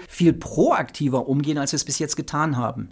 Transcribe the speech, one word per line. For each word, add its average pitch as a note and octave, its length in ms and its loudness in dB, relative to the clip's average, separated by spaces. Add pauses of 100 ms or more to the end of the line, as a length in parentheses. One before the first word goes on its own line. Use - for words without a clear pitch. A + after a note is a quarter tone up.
viel E3+ 240 4
proaktiver D#3 960 0
umgehen, D3 320 0
als C#3 120 -2
wir D#3+ 40 -2
es C#3 80 -2
bis - 160 -4
jetzt D3 160 -2
getan D3 420 -2
haben. A#2 340 -4